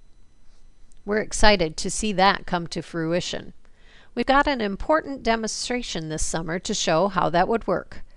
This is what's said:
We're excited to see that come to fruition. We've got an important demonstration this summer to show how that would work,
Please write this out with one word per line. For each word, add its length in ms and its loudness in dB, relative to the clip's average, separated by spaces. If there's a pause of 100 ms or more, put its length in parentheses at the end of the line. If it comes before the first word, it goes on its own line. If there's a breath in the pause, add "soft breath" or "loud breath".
(1040)
We're 140 -2
excited 580 4
to 160 -4
see 220 -2
that 320 4
come 220 -2
to 140 -6
fruition. 720 -4 (640 soft breath)
We've 120 -2
got 180 6
an 160 0
important 600 0
demonstration 840 -2
this 140 -2
summer 360 -2
to 160 -4
show 320 2
how 240 2
that 160 4
would 180 -2
work, 380 -4 (140)